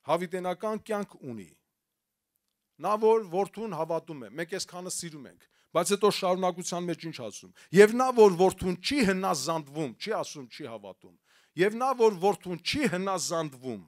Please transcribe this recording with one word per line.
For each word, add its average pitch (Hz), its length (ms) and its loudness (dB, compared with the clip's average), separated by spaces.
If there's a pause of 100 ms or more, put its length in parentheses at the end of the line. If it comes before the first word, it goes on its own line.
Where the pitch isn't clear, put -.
հավիտենական 180 800 -4
կյանք 208 320 -6
ունի»։ 107 300 -14 (1300)
Նա, 185 160 -2
որ 220 320 4
որդուն 190 480 -4
հավատում 160 460 -4
է, 104 100 -14
մենք 165 240 -8
այսքանը 180 360 -10
սիրում 151 360 -12
ենք, 87 140 -20 (300)
բայց 170 160 2
հետո 202 240 4
շարունակության 180 720 -2
մեջ 165 240 -6
ինչ 151 140 -12
ասում։ 98 300 -14 (200)
«Եվ 208 240 10
նա, 262 160 2
որ 214 240 8
որդուն 180 400 2
չի 285 220 -4 (100)
հնազանդվում», 160 880 -2
չի 214 160 -8
ասում, 151 360 -6
չի - 200 -16
հավատում։ 101 460 -16 (420)
«Եվ 196 200 2
նա, 254 200 -2
որ 226 200 6
որդուն 180 440 -2
չի - 220 -4 (100)
հնազանդվում 151 960 -6